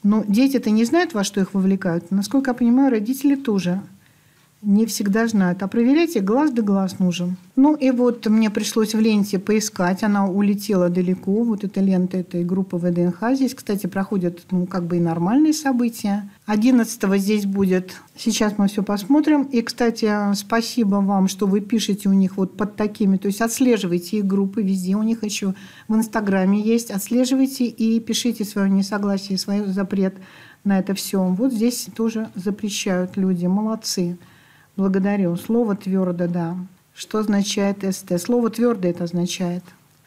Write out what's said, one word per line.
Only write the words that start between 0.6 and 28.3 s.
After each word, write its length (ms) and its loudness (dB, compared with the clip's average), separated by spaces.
не 140 4
знают, 300 0
во 100 -2
что 160 -4
их 140 -2
вовлекают. 580 0
Насколько 400 0
я 40 -4
понимаю, 360 4
родители 440 0
тоже 460 -2
не 240 4
всегда 400 0
знают. 380 2
А 60 -4
проверять 480 2
их 80 0
глаз 260 2
да 100 0
глаз 380 0
нужен. 380 -2
Ну 200 6
и 160 2
вот 360 0
мне 220 4
пришлось 440 -2
в 60 2
ленте 400 2
поискать. 640 0
Она 240 2
улетела 640 0
далеко. 540 0
Вот 200 -2
эта 160 -4
лента 380 2
этой 260 -4
группы 320 -2
В 60 -4
Д 120 0
Н 100 2
Х. 220 0
Здесь, 200 0
кстати, 320 -4
проходят, 540 -4
ну, 140 0
как 180 -4
бы 140 -2
и 20 2
нормальные 540 2
события. 760 -2
Одиннадцатого 720 2
здесь 280 0
будет. 500 0
Сейчас 400 0
мы 100 4
всё 160 -2
посмотрим. 600 2
И, 180 -2
кстати, 520 0
спасибо 600 0
вам, 340 2
что 180 -2
вы 140 2
пишете 480 -2
у 40 4
них 220 2
вот 220 -2
под 180 -4
такими. 400 0
То 120 -2
есть 120 -2
отслеживайте 760 0
их 100 0
группы 340 0
везде. 360 0
У 60 -2
них 200 -2
ещё 300 -4
в 80 0
Инстаграме 640 2
есть. 300 0
Отслеживайте 760 0
и 340 0
пишите 420 -2